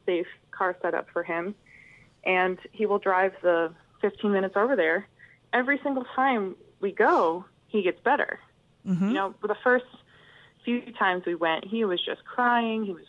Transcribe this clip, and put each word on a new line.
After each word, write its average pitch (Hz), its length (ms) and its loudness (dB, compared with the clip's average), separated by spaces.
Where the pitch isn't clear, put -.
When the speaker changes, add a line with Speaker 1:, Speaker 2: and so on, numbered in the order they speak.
Speaker 1:
safe 175 200 0
car 180 320 -2
setup 170 320 -4
for 170 80 -4
him, 175 320 -6
and 185 320 0
he 214 160 -2
will 202 120 2
drive 190 340 2
the 165 280 2
fifteen 202 320 0
minutes 190 240 0
over 247 180 2
there. 175 320 2
Every 254 300 2
single 262 220 -2
time 233 400 0
we 196 100 -2
go, 190 540 2
he 214 160 -2
gets 175 180 -2
better. - 380 0
Speaker 2:
Mm-hmm. 185 240 2
Speaker 1:
You 233 40 0
know, 381 280 -2
the 208 220 -2
first 254 220 4
few 240 160 0
times 185 260 0
we 175 100 -2
went, 160 300 0
he 220 200 -2
was 175 180 -2
just - 220 -8
crying, 233 600 0
he 196 80 -6
was 160 160 -18